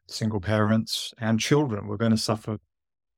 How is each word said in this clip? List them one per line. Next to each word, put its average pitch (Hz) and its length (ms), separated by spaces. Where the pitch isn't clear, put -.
single 107 320
parents, 107 800
and 113 200
children 110 480
were 101 100
going 113 140
to 110 60
suffer 110 400